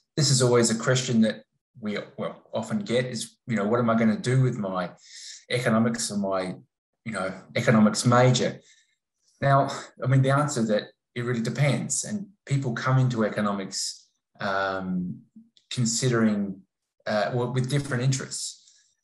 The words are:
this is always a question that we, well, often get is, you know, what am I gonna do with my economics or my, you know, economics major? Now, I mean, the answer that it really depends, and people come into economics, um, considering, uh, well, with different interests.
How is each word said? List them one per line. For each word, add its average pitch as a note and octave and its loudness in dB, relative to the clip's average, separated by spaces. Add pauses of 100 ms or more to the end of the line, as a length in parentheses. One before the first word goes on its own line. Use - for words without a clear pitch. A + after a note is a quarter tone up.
(160)
this C#3 2
is C3 2
always A#2+ 6
a A2 0
question B2 2
that G#2+ 0 (360)
we, G#2 -6 (200)
well, G2 -8 (100)
often A2 -4
get A2+ 0
is, - -10 (100)
you A#2+ 0
know, G2+ 0
what A2+ 2
am A#2 2
I A2+ 4
gonna A2 4
do B2+ 2
with B2 0
my F#2 -4 (580)
economics A#2 0
or G2+ -4
my, F#2+ -2 (480)
you A2 -10
know, F#2+ -6 (220)
economics A2 4
major? B2 4 (840)
Now, C#3 2 (320)
I - -4
mean, C3 4
the C3+ 2
answer C#3 0
that G#2 0 (320)
it A#2+ -6
really A#2+ -2
depends, - -2
and G#3 -8 (180)
people C3 -2
come C3 0
into A2+ 2
economics, G2+ -4 (320)
um, F#2+ -4 (500)
considering, A2 0 (460)
uh, G#2+ 0
well, B2 -2
with C3 -2
different C3 -2
interests. - -4 (440)